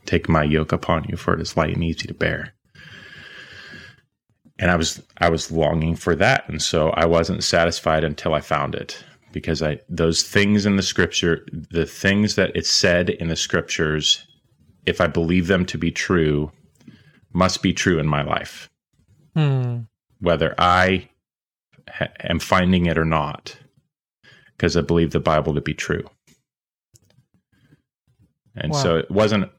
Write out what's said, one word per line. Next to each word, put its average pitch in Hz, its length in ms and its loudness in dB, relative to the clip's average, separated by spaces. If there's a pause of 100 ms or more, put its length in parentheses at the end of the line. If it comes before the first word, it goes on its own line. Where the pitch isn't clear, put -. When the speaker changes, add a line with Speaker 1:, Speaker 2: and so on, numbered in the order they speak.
Speaker 1:
Take - 240 -2
my 80 140 4
yoke 76 280 0
upon 82 380 -2
you, - 80 -6
for - 160 -2
it 82 80 -2
is - 160 -6
light 82 160 0
and 85 100 -2
easy 82 240 -4
to - 60 -10
bear." - 400 -4 (2000)
And 87 100 2
I 90 60 4
was, 82 260 -2 (160)
I 85 120 4
was 82 220 -2
longing 80 440 2
for 85 220 0
that. 113 300 2
And - 140 -6
so 80 300 0
I 85 160 2
wasn't 85 360 2
satisfied 82 600 2
until 78 320 -2
I 73 60 0
found 73 340 -4
it, - 280 -12 (280)
because 82 320 -4
I, 76 160 -2 (100)
those 82 320 0
things 101 460 2
in 98 80 2
the 95 80 0
scripture, 85 680 0
the 80 360 -4
things 101 480 0
that 92 200 0
it - 120 -4
said 87 420 2
in - 180 -4
the 82 80 -2
scriptures - 920 -2 (580)
if - 140 -2
I 87 80 4
believe 85 400 0
them 90 200 2
to - 100 -8
be 85 140 -2
true, 78 600 0 (800)
must 92 280 2
be 92 120 0
true 87 260 2
in 76 80 0
my 73 160 0
life. - 460 -6 (680)
Speaker 2:
Hmm. 127 460 0 (380)
Speaker 1:
Whether 87 380 0
I 90 520 2 (800)
ha-, - 200 -6 (120)
am 82 180 -2
finding 90 480 2
it 80 100 0
or 80 80 0
not, 76 500 -4 (1000)
'cause 87 180 0
I 82 60 2
believe 82 300 2
the 85 80 0
Bible 76 360 0
to 71 60 -2
be 76 120 -6
true. - 360 -6 (2500)
And - 200 -4
Speaker 2:
Wow. 143 100 0
Speaker 1:
so 85 140 2
it - 120 -4
wasn't, 101 500 2